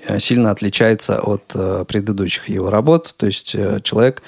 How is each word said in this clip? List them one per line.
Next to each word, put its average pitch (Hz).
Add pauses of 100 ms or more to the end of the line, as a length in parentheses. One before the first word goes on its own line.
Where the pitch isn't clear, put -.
э, 101
сильно 120
отличается 107
от, 104
э, 95
предыдущих 101
его 98
работ. 151
То 110
есть, -
э, 104
человек 120